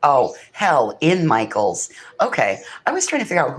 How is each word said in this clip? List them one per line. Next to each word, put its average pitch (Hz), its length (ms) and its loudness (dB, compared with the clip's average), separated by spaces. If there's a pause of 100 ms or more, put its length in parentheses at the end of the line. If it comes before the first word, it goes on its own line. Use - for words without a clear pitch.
Oh, 135 320 2 (180)
Hell 151 480 0
in 165 260 2
Michaels. 107 640 0 (320)
Okay. 107 400 0 (260)
I - 40 -2
was 370 140 -2
trying 294 160 -2
to 220 60 -4
figure 170 180 0
out 135 140 -4